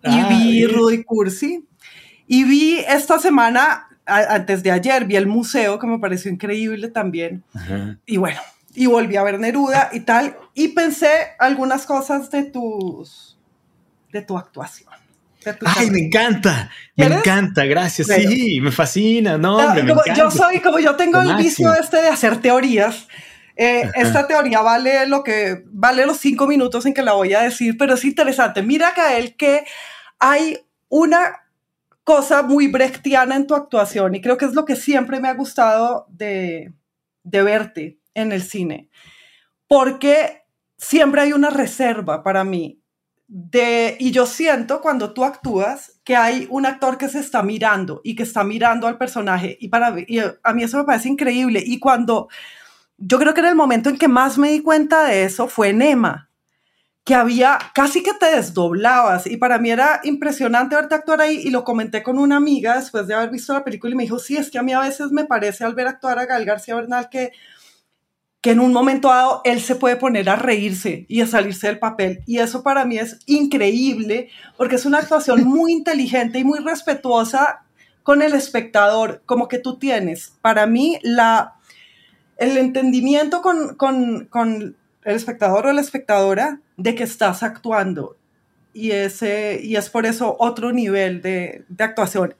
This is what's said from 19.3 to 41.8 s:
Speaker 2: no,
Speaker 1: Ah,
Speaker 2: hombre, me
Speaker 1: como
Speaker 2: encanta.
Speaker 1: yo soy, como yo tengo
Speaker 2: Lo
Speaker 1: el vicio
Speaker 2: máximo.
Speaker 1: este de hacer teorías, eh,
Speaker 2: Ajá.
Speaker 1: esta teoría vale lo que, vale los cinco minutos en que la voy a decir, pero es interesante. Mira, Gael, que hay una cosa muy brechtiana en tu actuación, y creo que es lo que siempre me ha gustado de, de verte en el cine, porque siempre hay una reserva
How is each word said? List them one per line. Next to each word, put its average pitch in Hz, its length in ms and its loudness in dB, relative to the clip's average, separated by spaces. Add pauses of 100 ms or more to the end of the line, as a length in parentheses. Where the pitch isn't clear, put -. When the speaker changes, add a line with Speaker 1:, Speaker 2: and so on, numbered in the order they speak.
Speaker 2:
no, 190 220 2
Speaker 1:
Ah, 285 80 4
Speaker 2:
hombre, 269 160 2
me - 60 2
Speaker 1:
como 311 120 6
Speaker 2:
encanta. 302 220 4
Speaker 1:
yo 311 80 4
soy, 359 300 2
como 330 180 4
yo 302 160 4
tengo 349 260 2
Speaker 2:
Lo 359 100 2
Speaker 1:
el - 120 2
vicio 330 240 2
Speaker 2:
máximo. 320 180 4
Speaker 1:
este 320 160 2
de 330 80 4
hacer 226 280 0
teorías, 240 720 2 (500)
eh, 240 260 2
Speaker 2:
Ajá. 214 80 -6 (100)
Speaker 1:
esta 240 260 2
teoría 269 340 2
vale 254 460 2
lo 277 180 0
que, 208 420 -4
vale 254 380 2
los 294 120 0
cinco 277 300 0
minutos 247 380 0
en 277 80 0
que 277 100 -2
la 226 100 2
voy 196 200 2
a 208 80 4
decir, 233 360 -2
pero 277 180 2
es 247 100 -4
interesante. 262 580 0
Mira, 311 320 2
Gael, 247 400 0
que 294 300 0 (520)
hay 294 400 2 (300)
una 330 540 2 (640)
cosa 285 380 4
muy 277 240 4
brechtiana 262 680 0
en 277 100 0
tu 302 80 0
actuación, 208 600 0
y 190 60 -8
creo 247 160 0
que 277 80 -2
es 247 80 -2
lo 302 120 0
que 269 120 -2
siempre 269 420 -2
me 262 80 -4
ha 262 60 -2
gustado 240 760 0
de, 180 600 -8 (520)
de 196 200 2
verte 208 560 -2 (160)
en 220 160 -4
el 185 100 -4
cine, 185 480 -8 (800)
porque 277 760 2 (340)
siempre 285 440 2
hay 294 120 2
una 285 160 2
reserva 226 760 -2